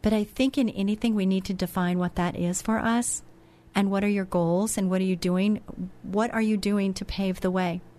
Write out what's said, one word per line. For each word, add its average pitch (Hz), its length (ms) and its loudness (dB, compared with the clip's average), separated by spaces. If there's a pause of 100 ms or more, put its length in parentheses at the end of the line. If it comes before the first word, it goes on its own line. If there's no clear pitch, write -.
but 214 100 4
I 214 120 2
think 262 340 0
in 254 120 4
anything 214 440 0
we 196 120 2
need 190 200 2
to 196 80 -4
define 180 440 0
what 180 180 -2
that 180 180 0
is 175 260 -2
for 220 180 0
us, 233 440 0 (520)
and 196 160 2
what 196 140 0
are 208 40 2
your 202 180 0
goals, 180 500 2
and 190 140 0
what 185 100 2
are 190 40 0
you 185 120 0
doing, 185 460 0 (400)
what 214 300 0
are 226 100 0
you 214 140 2
doing 196 380 0
to 196 100 -8
pave 190 360 -4
the 185 100 0
way? 180 300 0 (180)